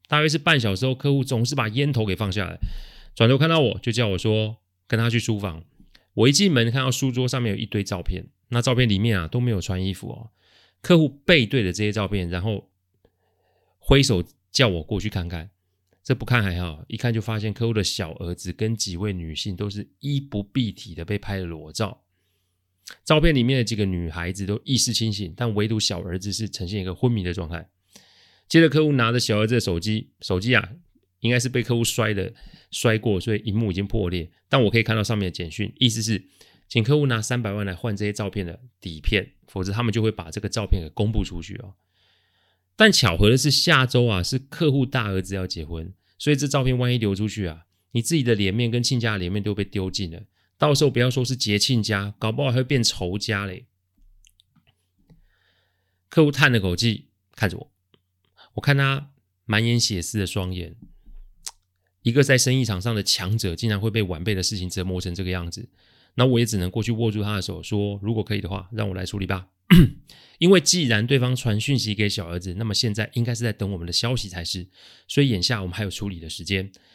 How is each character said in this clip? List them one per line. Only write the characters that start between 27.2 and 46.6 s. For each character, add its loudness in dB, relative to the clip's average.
的 -4
状 -6
态。 -12
接 6
着 8
客 4
户 2
拿 4
着 2
小 2
儿 2
子 0
的 4
手 0
机， -4
手 -2
机 2
啊， 2
应 0
该 4
是 0
被 0
客 0
户 2
摔 0
的， -6
摔 2
过， 0
所 -2
以 -2
荧 -2
幕 0
已 -4
经 -2
破 -2
裂。 -6
但 4
我 4
可 4
以 6
看 0
到 0
上 -2
面 0
的 -2
简 -8
讯， -6
意 4
思 0
是 -2
请 2
客 4
户 2
拿 0
三 -2
百 -4
万 -4
来 -4
换 -4
这 -4
些 -2
照 -4
片 -4
的 -10
底 -10
片， 0
否 -6
则 -4
他 -2
们 0
就 0
会 2
把 -8
这 -10
个 -6
照 -4
片 2
给 -10
公 0
布 0
出 -8
去 -14
哦。 -16
但 8
巧 4
合 6
的 6
是， 2
下 4
周 4
啊， 0
是 -2
客 0
户 2
大 -2
儿 0
子 -6
要 -4
结 -8
婚， -10
所 2
以 2
这 0
照 0